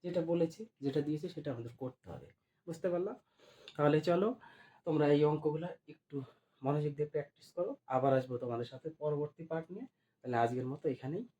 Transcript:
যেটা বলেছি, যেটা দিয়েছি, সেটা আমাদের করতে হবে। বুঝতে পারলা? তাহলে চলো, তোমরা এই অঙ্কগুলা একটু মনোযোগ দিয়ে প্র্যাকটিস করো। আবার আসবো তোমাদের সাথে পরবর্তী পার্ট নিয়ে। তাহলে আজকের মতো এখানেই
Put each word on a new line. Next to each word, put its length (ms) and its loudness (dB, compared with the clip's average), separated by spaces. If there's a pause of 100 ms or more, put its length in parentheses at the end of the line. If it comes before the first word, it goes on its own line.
যেটা 180 0
বলেছি, 380 2 (200)
যেটা 200 0
দিয়েছি, 280 -2
সেটা 220 -8
আমাদের 260 -8
করতে 320 -10
হবে। 200 -14 (380)
বুঝতে 220 -4
পারলা? 240 -2 (600)
তাহলে 280 4
চলো, 280 2 (580)
তোমরা 220 4
এই 160 8
অঙ্কগুলা 440 0 (200)
একটু 280 -16 (500)
মনোযোগ 300 2
দিয়ে 120 -2
প্র্যাকটিস 480 -8
করো। 200 -2 (100)
আবার 320 4
আসবো 200 -2
তোমাদের 340 -4
সাথে 180 -10
পরবর্তী 600 -4
পার্ট 200 -4
নিয়ে। 160 -10 (340)
তাহলে 160 -2
আজকের 300 2
মতো 220 -4
এখানেই 360 -4 (160)